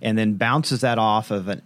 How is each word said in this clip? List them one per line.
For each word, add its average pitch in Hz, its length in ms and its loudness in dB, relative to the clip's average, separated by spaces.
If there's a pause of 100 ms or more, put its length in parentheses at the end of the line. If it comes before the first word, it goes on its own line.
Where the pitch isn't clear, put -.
and 110 160 -2
then 107 200 2
bounces 123 440 0
that 120 180 0
off 110 320 2
of 98 180 -4
an 98 180 -6